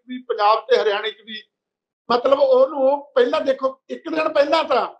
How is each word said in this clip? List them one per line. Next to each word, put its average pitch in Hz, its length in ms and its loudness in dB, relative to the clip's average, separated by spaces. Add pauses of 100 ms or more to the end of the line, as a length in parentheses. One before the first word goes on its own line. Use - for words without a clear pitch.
ਵੀ, 254 100 -12
ਪੰਜਾਬ 220 420 0
ਤੇ 240 180 0
ਹਰਿਆਣੇ 208 340 -2
'ਚ 214 140 -16
ਵੀ, 214 180 -16 (680)
ਮਤਲਬ 254 280 2
ਉਹਨੂੰ 269 760 2
ਪਹਿਲਾਂ 277 260 2
ਦੇਖੋ, 269 480 -4
ਇੱਕ 262 200 -12
ਦਿਨ 311 200 -2
ਪਹਿਲਾਂ 311 340 0
ਤਾਂ 226 240 -2 (120)